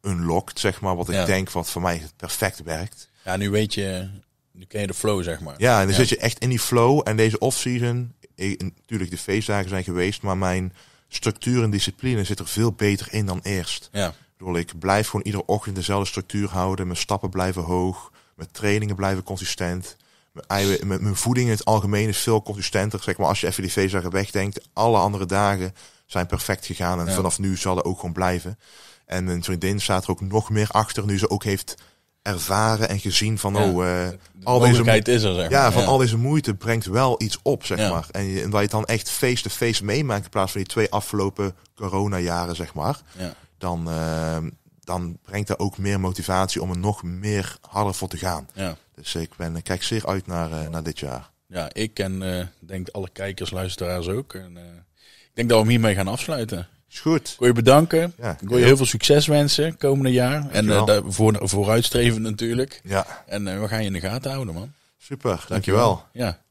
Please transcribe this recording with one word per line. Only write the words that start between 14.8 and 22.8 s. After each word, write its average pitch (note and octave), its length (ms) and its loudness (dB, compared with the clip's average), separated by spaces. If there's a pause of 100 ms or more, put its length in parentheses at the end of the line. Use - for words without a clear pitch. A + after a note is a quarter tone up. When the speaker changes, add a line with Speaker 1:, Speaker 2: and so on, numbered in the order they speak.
Speaker 1:
gewoon - 180 -4
iedere G2+ 200 -4
ochtend G2+ 300 -2
dezelfde G2 320 -2
structuur G2+ 420 -4
houden. F#2 380 -2
Mijn F2 120 -6
stappen G2 300 -2
blijven F#2 340 -2
hoog. F2+ 480 -2 (240)
Mijn E2 160 -16
trainingen G2+ 440 0
blijven F#2+ 280 -2
consistent. F2+ 720 -6 (360)
Mijn - 160 -20
eiwit-, G2 360 2
mijn, F#2+ 200 -2
mijn G2+ 120 0
voeding B2 300 2
in A#2 80 2
het - 120 -4
algemeen G#2 420 2
is G2+ 100 -2
veel A2 240 2
consistenter. G2+ 640 -4